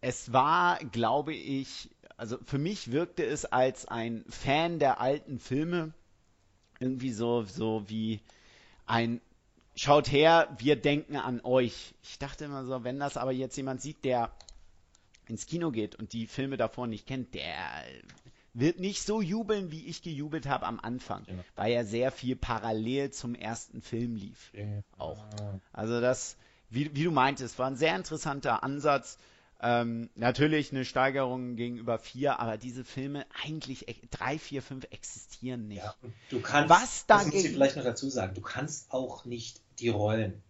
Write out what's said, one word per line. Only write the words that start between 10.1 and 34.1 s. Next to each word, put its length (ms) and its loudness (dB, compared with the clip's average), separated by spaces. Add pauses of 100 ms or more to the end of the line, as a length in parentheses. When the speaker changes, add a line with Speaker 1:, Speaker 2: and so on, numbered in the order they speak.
Speaker 1:
her, 480 8
wir 180 4
denken 400 0
an 260 -2
euch.“ 600 2
Ich 160 -18
dachte 260 -10
immer 200 -8
so, 200 -6
wenn 140 -4
das 180 -4
aber 160 -2
jetzt 240 -4
jemand 240 -4
sieht, 240 -12
der 260 2 (960)
ins 200 -8
Kino 240 -2
geht 260 -2
und 160 -12
die 140 -4
Filme 320 -4
davor 280 0
nicht 200 -8
kennt, 280 -8
der 200 -6 (960)
wird 260 2
nicht 240 -4
so 200 0
jubeln, 500 -2
wie 140 -14
ich 160 -12
gejubelt 440 -6
habe 200 0
am 120 -4
Anfang, 460 -8
Speaker 2:
Genau. 180 -10 (140)
Speaker 1:
weil 160 2
ja 120 2
sehr 280 0
viel 240 -4
parallel 760 -2
zum 240 -8
ersten 460 -8
Film 360 -4
lief. 360 -12
Speaker 2:
Genau. 300 -6 (160)
Speaker 1:
Auch. 260 -8 (480)
Also 280 0
das, 360 0 (320)
wie, 260 -2
wie 100 0
du 60 4
meintest, 480 2
war 100 0
ein 80 -4
sehr 200 4
interessanter 680 -2
Ansatz. 540 2 (460)
Ähm, 520 0
natürlich 580 2
eine 120 -2
Steigerung 720 0
gegenüber 420 -2
vier, 400 -2
aber 200 -2
diese 260 -10
Filme 400 -6 (200)
eigentlich 440 -8
e-, 60 -8 (160)